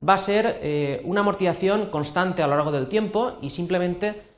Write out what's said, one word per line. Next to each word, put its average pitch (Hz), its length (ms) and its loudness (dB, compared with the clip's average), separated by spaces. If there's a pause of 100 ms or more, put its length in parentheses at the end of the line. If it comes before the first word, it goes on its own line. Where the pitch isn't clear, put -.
va 185 60 6
a 196 60 6
ser, 202 420 2
eh, 143 460 -2
una 196 160 2
amortización 190 640 0
constante 175 560 -2
a 147 40 4
lo 143 80 2
largo 147 160 2
del 139 160 -2
tiempo 214 540 -2
y 139 80 -6
simplemente, 180 760 -2 (160)